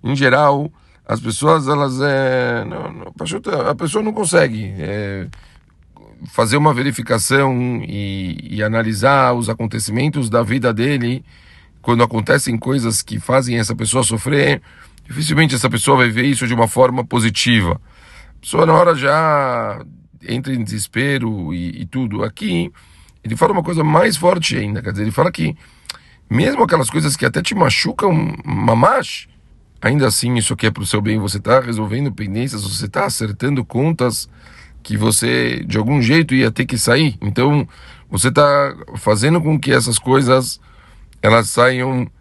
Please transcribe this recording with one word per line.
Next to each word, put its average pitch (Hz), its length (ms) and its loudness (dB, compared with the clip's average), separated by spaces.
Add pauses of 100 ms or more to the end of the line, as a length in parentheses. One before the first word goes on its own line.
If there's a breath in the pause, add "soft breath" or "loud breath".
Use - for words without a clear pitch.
Em 123 120 0
geral, 143 560 4 (320 soft breath)
as 101 160 -4
pessoas, 143 480 2
elas, 139 320 0
é, 131 640 0
não, - 280 -10
não, 165 760 -6
a 143 60 0
pessoa 180 280 -4
não 214 100 -4
consegue, 147 640 0
é, 98 500 -6 (1000 soft breath)
fazer 117 300 0
uma 147 160 4
verificação 123 1120 0
e, 98 560 -6
e 104 200 -6
analisar 113 680 2
os 117 160 -2
acontecimentos 113 800 -4
da 117 140 2
vida 120 300 0
dele, 123 520 -2 (560 soft breath)
quando 117 220 2
acontecem 117 540 0
coisas 117 440 -2
que 110 180 -8
fazem 123 380 0
essa 113 180 -2
pessoa 120 280 -2
sofrer, 139 580 0 (420 loud breath)
dificilmente 151 500 0
essa 127 160 0
pessoa 135 280 2
vai 123 120 4
ver 120 160 0
isso 131 220 0
de 120 60 0
uma 117 140 2
forma 127 360 2
positiva. 107 800 0 (560 soft breath)
A - 40 -20
pessoa - 240 2
na 160 80 4
hora 170 220 6
já 135 880 0 (440)
entra 127 260 -4
em 120 100 -2
desespero 110 880 -4
e, 87 280 -6
e - 40 -8
tudo. 104 380 -4
Aqui, 170 480 -4 (520 soft breath)
ele 113 120 -4
fala 180 180 2
uma 175 100 0
coisa 165 200 0
mais 156 340 4
forte 170 400 0
ainda, 104 240 -4
quer 95 100 -6
dizer, 104 120 -4
ele 110 80 -2
fala - 200 0
que 156 240 -4 (720 loud breath)
mesmo 233 360 2
aquelas - 260 0
coisas 151 260 0
que 139 120 -4
até - 160 -2
te - 100 -4
machucam, 180 920 0
mamash, 123 840 0 (540)
ainda 131 260 2
assim 120 280 0
isso 110 180 0
aqui 98 120 -4
é 110 60 2
pro 98 140 -8
seu 104 160 -2
bem, 110 180 0
você 98 200 -4
tá 120 200 4
resolvendo 117 520 -4
pendências, 104 520 -6
você 98 240 -6
tá 190 180 -2
acertando 131 580 -2
contas 127 640 -2 (540 loud breath)
que - 140 -6
você, 117 720 0
de 104 120 -2
algum 123 240 2
jeito, 139 340 4
ia 117 160 2
ter 135 140 -4
que 120 120 -6
sair. 127 420 2
Então, 127 480 0 (420 loud breath)
você - 220 0
tá 143 440 4 (220)
fazendo 127 440 2
com 156 180 2
que 139 120 -2
essas 120 260 2
coisas, 131 640 2 (600 soft breath)
elas 110 280 4
saiam 127 580 2 (140)